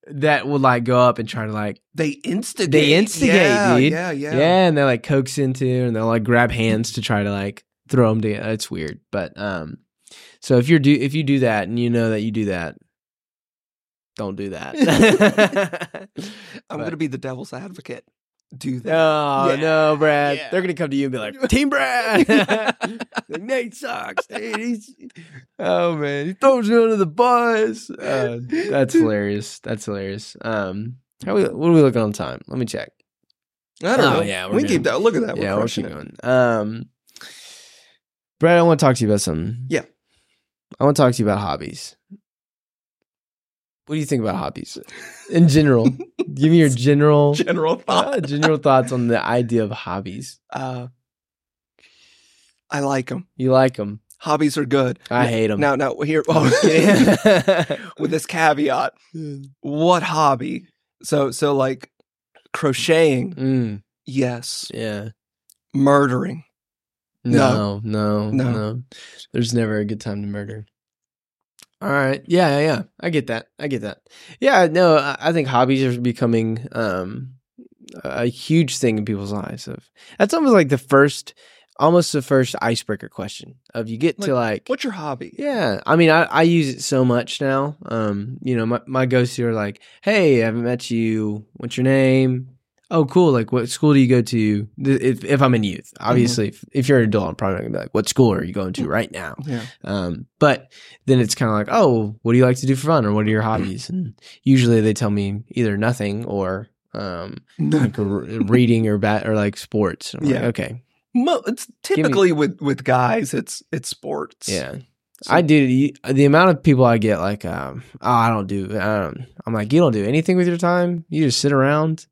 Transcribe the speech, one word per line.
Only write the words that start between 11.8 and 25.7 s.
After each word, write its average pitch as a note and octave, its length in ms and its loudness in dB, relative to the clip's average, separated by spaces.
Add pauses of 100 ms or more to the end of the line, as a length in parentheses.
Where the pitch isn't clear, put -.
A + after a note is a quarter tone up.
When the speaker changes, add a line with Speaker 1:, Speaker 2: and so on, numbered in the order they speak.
Speaker 2:
know A#2 200 0
that A2 120 -2
you A2 100 -4
do G#2+ 140 -2
that, F2 300 -6 (1400)
don't G2+ 180 -8
do G2+ 140 -10
that. F2 260 -12
<laughs> G3+ 1300 2 (600)
Speaker 1:
I'm - 80 -10
Speaker 2:
But D3+ 60 -10
Speaker 1:
gonna E3 140 -10
be D#3 100 -4
the C3 100 -6
devil's B2+ 360 -12
advocate. D#3 500 -16 (520)
Do B2+ 260 -8
that. D3+ 140 -4
Speaker 2:
Oh, D3 540 2
Speaker 1:
Yeah. C3+ 80 2
Speaker 2:
no, D#3 400 2
Brad. C#3+ 400 2
Speaker 1:
Yeah. D3 140 -12
Speaker 2:
They're F#3+ 100 0
gonna F3+ 140 -4
come D3+ 160 -4
to C#3 40 -4
you C#3 120 0
and C3 40 -6
be B2+ 60 -6
like, A#2 320 -4
"Team C#4 200 2
Brad." B3 580 0
<laughs> G#3+ 500 0
Speaker 1:
<laughs> A3+ 500 -10
Speaker 2:
Like, D3+ 140 -10
"Nate A#3+ 320 -6
sucks, - 540 -8
dude. A3 300 -8
He's, A3 380 -6 (640)
oh, F3 380 0